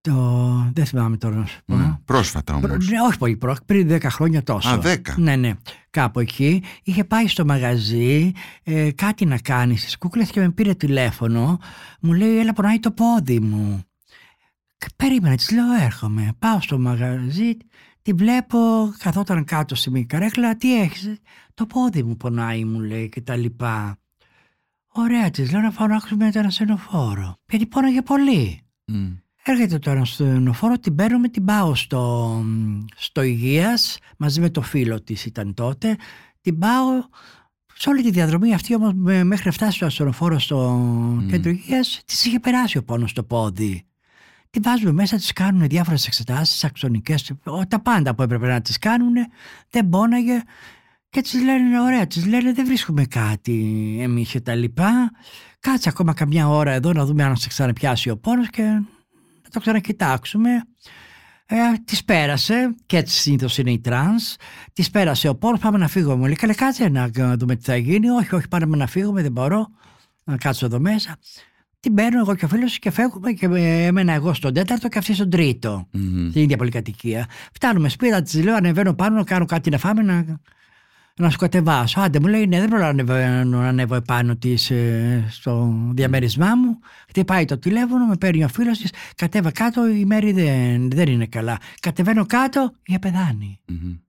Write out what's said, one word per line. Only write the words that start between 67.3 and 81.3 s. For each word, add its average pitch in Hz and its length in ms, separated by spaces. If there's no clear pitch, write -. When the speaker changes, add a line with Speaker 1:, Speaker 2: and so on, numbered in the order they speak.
Speaker 1:
δούμε 123 200
τι - 80
θα 127 120
γίνει". 175 340
"Όχι, 240 240
όχι, 175 140
πάμε 160 280
να 139 100
φύγουμε, 196 360
δεν 143 100
μπορώ 165 360
να 143 120
κάτσω 131 300
εδώ 120 140
μέσα". 190 360
Την 226 140
παίρνω 233 240
εγώ 202 160
και 175 100
ο 156 40
φίλος 233 300
και 202 120
φεύγουμε, 233 420
και 185 160
με-, 170 360
έμενα 180 280
εγώ 156 220
στον 135 200
τέταρτο 220 340
και 226 100
αυτή 202 160
στον 190 160
τρίτο, 120 600
Speaker 2:
Μμμ. 92 380
Speaker 1:
στην 151 140
ίδια 143 140
πολυκατοικία. 117 720
Φτάνουμε 185 360
σπίτι, 208 340
της 156 220
λέω, 220 100
"Ανεβαίνω 180 400
πάνω, 202 220
να 214 80
κάνω 180 200
κάτι 165 260
να 143 80
φάμε, 214 240
να, 180 220
να 156 140